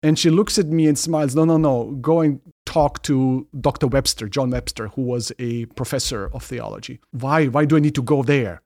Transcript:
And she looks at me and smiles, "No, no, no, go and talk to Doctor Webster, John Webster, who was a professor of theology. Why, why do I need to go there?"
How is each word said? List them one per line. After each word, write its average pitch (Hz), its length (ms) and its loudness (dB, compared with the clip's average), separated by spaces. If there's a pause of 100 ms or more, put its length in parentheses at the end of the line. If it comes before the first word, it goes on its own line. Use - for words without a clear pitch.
And 156 160 4
she 175 100 4
looks 196 300 2
at 175 80 2
me 160 180 2
and 147 140 4
smiles, 151 340 -2
"No, 160 120 4
no, 165 100 4
no, 131 360 2 (100)
go 156 180 2
and 151 220 0 (240)
talk - 380 0
to 131 440 0 (140)
Doctor 143 260 0
Webster, 123 400 -2
John 127 240 -2
Webster, 117 380 -6
who 135 140 -6
was 123 360 -4
a 120 240 -4 (140)
professor 117 560 -4
of 127 100 -10
theology. 113 560 -12 (120)
Why, 143 340 2
why 135 180 2
do 151 140 4
I - 20 6
need 151 160 2
to 135 80 -2
go 139 200 2
there?" 120 420 0